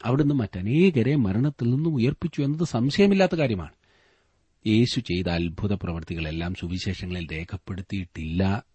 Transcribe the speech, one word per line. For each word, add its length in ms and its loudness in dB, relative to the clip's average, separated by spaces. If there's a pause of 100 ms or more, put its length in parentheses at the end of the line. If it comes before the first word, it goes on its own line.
അവിടുന്ന് 300 2
മറ്റനേകരെ 800 2
മരണത്തിൽ 560 0
നിന്നും 240 0
ഉയർപ്പിച്ചു 460 0
എന്നത് 220 0
സംശയമില്ലാത്ത 720 4
കാര്യമാണ്. 360 0 (960)
യേശു 320 4
ചെയ്ത 280 -2
അത്ഭുത 460 -2
പ്രവൃത്തികളെല്ലാം 800 -4
സുവിശേഷങ്ങളിൽ 800 -6
രേഖപ്പെടുത്തിയിട്ടില്ല 1300 -4 (120)